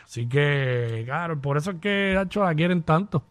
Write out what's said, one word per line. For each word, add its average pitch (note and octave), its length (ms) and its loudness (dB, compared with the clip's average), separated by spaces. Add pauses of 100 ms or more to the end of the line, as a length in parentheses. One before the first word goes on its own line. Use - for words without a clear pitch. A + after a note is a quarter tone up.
Así A#2+ 240 -8
que, B2+ 800 0
claro, D#3 340 -4
por C#3 160 -2
eso D3+ 160 -2
es F3 80 -8
que, G3+ 340 0
Nacho, G3 300 0
la F3 100 2
quieren E3+ 300 2
tanto. E3 460 2